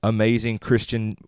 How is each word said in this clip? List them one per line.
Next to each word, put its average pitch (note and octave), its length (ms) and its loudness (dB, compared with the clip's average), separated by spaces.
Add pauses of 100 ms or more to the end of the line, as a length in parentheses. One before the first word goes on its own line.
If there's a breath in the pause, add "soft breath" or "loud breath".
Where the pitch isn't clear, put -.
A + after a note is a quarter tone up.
amazing A2 560 0
Christian, A2 600 -2 (100)